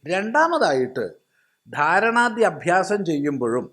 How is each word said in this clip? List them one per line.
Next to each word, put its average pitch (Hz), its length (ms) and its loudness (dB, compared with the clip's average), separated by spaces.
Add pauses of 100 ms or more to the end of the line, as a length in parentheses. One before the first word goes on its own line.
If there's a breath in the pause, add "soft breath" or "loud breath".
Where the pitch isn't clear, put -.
(120)
രണ്ടാമതായിട്ട് 202 920 0 (720)
ധാരണാദി 226 720 2
അഭ്യാസം 185 500 0 (100)
ചെയ്യുമ്പോഴും 131 640 -2